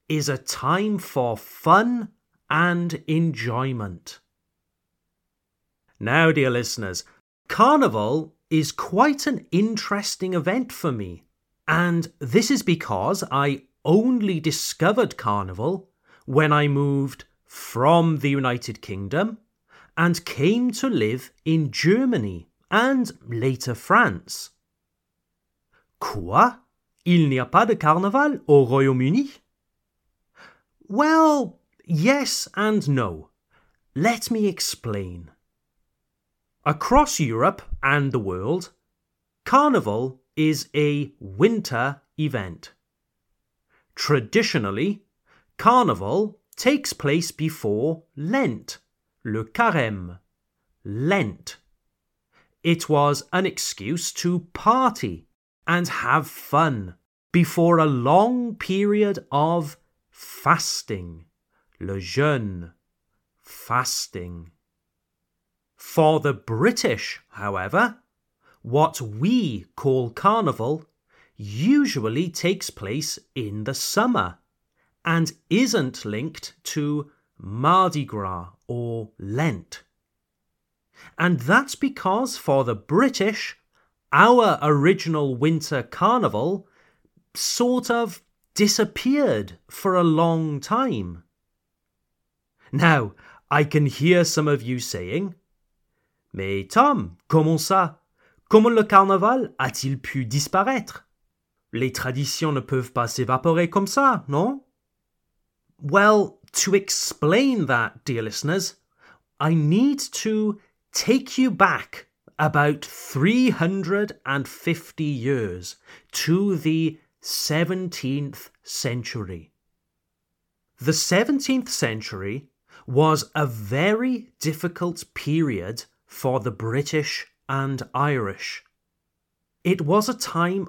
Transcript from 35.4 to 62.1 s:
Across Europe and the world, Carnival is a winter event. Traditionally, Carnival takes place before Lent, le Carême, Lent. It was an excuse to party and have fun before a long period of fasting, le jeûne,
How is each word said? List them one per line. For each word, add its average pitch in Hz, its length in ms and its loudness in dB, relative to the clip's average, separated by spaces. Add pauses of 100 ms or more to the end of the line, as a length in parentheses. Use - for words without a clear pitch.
Across 240 520 4
Europe 131 420 0 (220)
and 139 280 2
the 127 60 0
world, 104 540 -4 (760)
Carnival 131 720 2 (160)
is 156 400 0
a 147 440 0
winter 135 840 -2 (180)
event. 107 540 -6 (1200)
Traditionally, 135 1120 -2 (560)
Carnival 196 800 2 (160)
takes 285 360 0
place 160 400 -2
before 151 680 -4 (160)
Lent, 170 600 -4 (440)
le 110 220 -4
Carême, 110 720 -2 (640)
Lent. 120 760 -4 (1040)
It 165 260 0
was 143 320 2 (100)
an 185 140 0
excuse - 680 -6
to 175 400 -2
party 220 720 0 (400)
and 175 200 0
have 135 380 0
fun 127 720 -2 (360)
before 170 460 4
a 160 80 4
long 202 720 2
period 202 640 0 (120)
of 156 460 -2 (320)
fasting, - 1160 -4 (540)
le 98 180 -6
jeûne, 98 720 -4 (680)